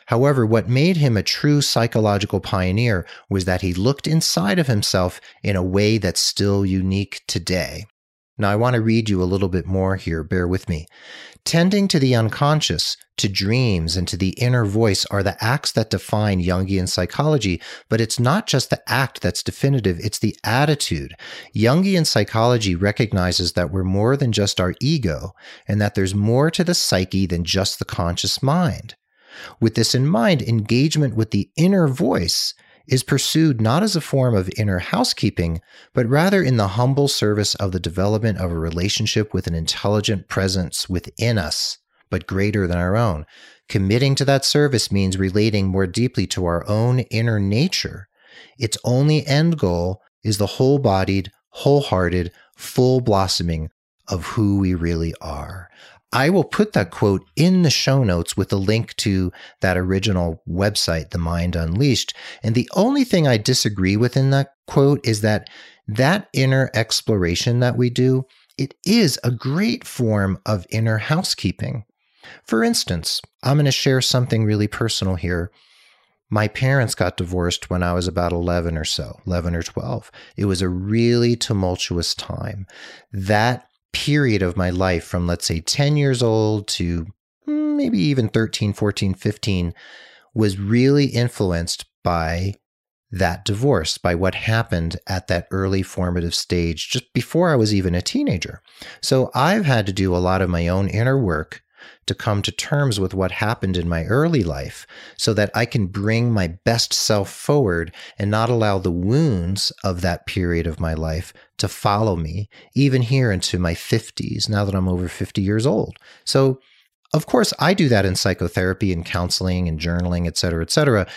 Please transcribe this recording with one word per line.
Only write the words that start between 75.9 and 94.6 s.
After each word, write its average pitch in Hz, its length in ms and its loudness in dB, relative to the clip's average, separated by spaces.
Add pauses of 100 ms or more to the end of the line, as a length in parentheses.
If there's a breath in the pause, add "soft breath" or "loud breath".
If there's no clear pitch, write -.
My 107 180 0
parents 127 480 0
got 90 220 -2
divorced 87 520 -2
when 90 140 0
I 87 80 0
was 87 160 0
about 87 240 0
eleven 85 460 0
or 78 80 -4
so, - 420 -6
eleven 87 280 0
or 82 60 -2
twelve. - 480 -8 (280 loud breath)
It 101 80 0
was 92 160 0
a 92 80 0
really 117 640 2
tumultuous 90 800 -2
time. - 500 -10 (460 loud breath)
That 107 540 0 (280)
period 135 500 2
of 90 140 0
my 90 120 0
life 90 340 0
from, 87 220 -2
let's 87 200 -2
say, 82 140 -2
ten 143 380 0
years 135 240 2
old 107 460 2
to, 85 400 -2 (400)
mm, 302 280 -2
maybe 254 220 0
even 139 300 2
thirteen, 110 440 -2
fourteen, 98 420 -2
fifteen, 92 600 -2 (600 loud breath)
was 104 240 0
really 127 460 4
influenced 98 800 -2 (180)
by 85 500 -2 (560)
that 90 340 -2
divorce, 107 540 0
by 90 160 0
what 92 220 0
happened 85 640 -2 (100)